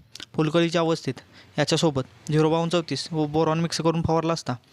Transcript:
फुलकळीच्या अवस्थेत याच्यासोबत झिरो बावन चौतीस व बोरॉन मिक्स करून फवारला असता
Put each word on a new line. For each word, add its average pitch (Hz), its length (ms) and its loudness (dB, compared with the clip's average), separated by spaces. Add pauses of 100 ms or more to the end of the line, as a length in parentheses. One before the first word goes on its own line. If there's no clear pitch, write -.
(340)
फुलकळीच्या 170 480 2
अवस्थेत 160 320 -2 (440)
याच्यासोबत 147 460 0 (260)
झिरो 156 200 2
बावन 165 200 0
चौतीस 160 420 -2
व 156 140 0
बोरॉन 156 340 2
मिक्स 165 220 -2
करून 165 200 2
फवारला 160 320 0
असता 127 220 -4 (180)